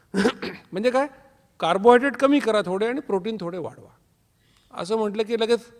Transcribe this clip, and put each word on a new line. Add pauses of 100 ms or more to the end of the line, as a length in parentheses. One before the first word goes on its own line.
(140)
<clears throat>
म्हणजे
काय? (520)
कार्बोहायड्रेट
कमी
करा
थोडे
आणि
प्रोटीन
थोडे
वाढवा. (840)
असं
म्हटलं
की
लगेच (140)